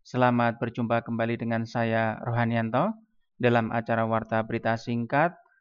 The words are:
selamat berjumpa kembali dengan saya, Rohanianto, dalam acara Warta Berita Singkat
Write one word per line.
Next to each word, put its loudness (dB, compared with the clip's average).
selamat 2
berjumpa -2
kembali -2
dengan -4
saya, 0
Rohanianto, 0
dalam 2
acara 0
Warta 0
Berita -2
Singkat 0